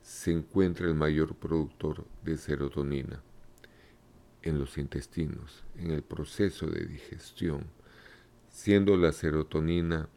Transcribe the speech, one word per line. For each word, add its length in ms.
se 300
encuentra 560
el 80
mayor 400
productor 680
de 140
serotonina. 840
En 180
los 180
intestinos, 880
en 140
el 120
proceso 640
de 180
digestión, 800
siendo 480
la 160
serotonina 1040